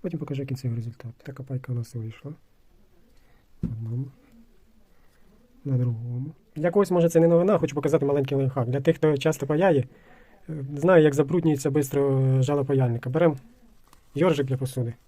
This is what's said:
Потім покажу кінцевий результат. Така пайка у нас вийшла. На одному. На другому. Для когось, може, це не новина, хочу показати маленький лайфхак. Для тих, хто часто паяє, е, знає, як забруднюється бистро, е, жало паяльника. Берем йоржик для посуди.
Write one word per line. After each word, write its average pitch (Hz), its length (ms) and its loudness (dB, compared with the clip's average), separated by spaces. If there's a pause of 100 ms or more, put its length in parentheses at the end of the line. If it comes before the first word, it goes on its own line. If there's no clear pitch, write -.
Потім 170 180 -8
покажу 139 280 -6
кінцевий 123 300 -6
результат. 117 460 -12
Така 135 200 -16
пайка 131 300 -8
у - 20 -4
нас 120 200 -8
вийшла. 113 380 -12 (1300)
На - 60 -6
одному. 113 380 -8 (1600)
На 135 140 -2
другому. 123 560 -4 (220)
Для 160 140 -2
когось, 190 200 2
може, 175 180 4
це 165 120 4
не 170 80 6
новина, 175 300 4
хочу 147 160 -2
показати 143 320 0
маленький 139 320 0
лайфхак. 135 300 -2
Для 135 120 -2
тих, 165 160 0
хто 156 200 2
часто 156 300 -2
паяє, 156 380 2 (640)
е, 151 160 -10 (120)
знає, 165 280 6
як 147 100 4
забруднюється 156 560 0
бистро, 139 500 0
е, 131 220 2
жало 143 220 0
паяльника. 127 460 0
Берем 160 260 2 (760)
йоржик 147 320 2
для 131 100 -4
посуди. 127 380 -6 (140)